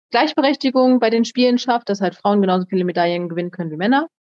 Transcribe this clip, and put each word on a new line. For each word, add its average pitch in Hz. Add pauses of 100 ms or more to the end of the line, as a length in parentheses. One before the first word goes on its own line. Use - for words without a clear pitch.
Gleichberechtigung 262
bei 226
den 226
Spielen 247
schafft, 240
dass 196
halt 180
Frauen 202
genauso 185
viele 185
Medaillen 175
gewinnen 175
können 170
wie 151
Männer. 262 (300)